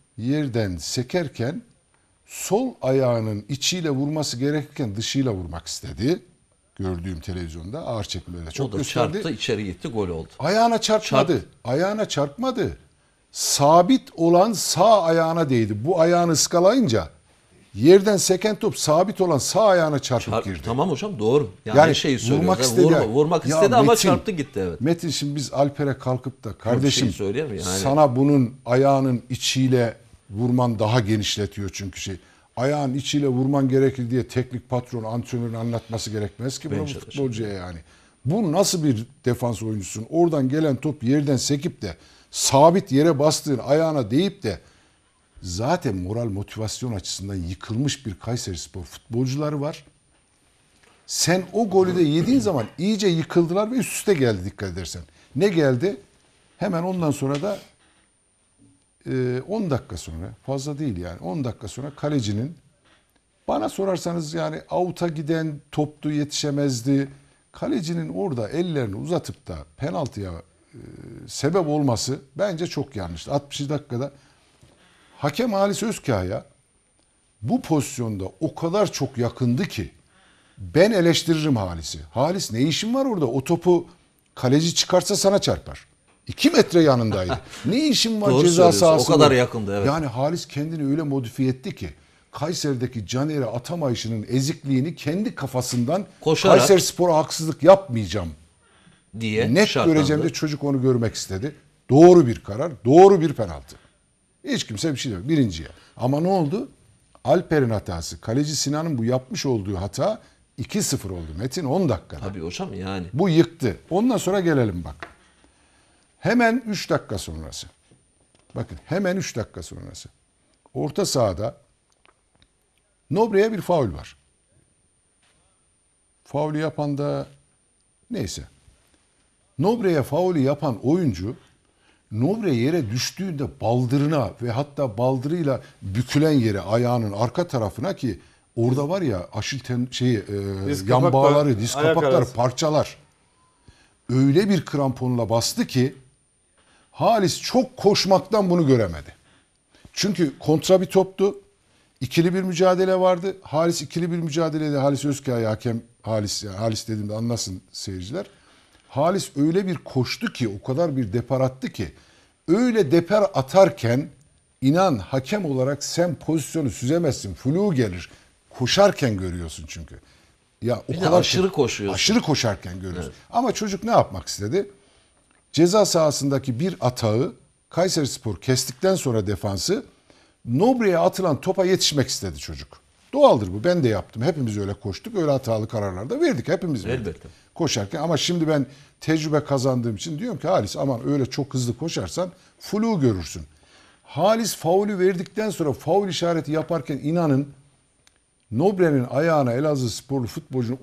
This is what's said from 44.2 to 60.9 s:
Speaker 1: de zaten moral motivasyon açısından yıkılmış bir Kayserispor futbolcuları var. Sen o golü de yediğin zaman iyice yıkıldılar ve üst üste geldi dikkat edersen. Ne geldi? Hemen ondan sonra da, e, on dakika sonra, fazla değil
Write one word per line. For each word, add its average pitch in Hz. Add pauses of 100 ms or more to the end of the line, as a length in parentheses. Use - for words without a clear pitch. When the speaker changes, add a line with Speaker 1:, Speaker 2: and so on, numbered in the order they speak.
Speaker 1:
de 101 (840)
zaten 113
moral 101
motivasyon 107
açısından 98
yıkılmış 107
bir 98
Kayserispor 98
futbolcuları 135
var. 147 (1200)
Sen 180 (100)
o 214
golü 185
de 180
yediğin 165
zaman 160 (120)
iyice 202
yıkıldılar 175
ve 262
üst 208
üste -
geldi 113
dikkat 98
edersen. 87 (340)
Ne 185
geldi? 160 (640)
Hemen 175
ondan 180
sonra 139
da, 202 (1500)
e, 127
on 202
dakika 113
sonra, 82 (160)
fazla 139
değil 135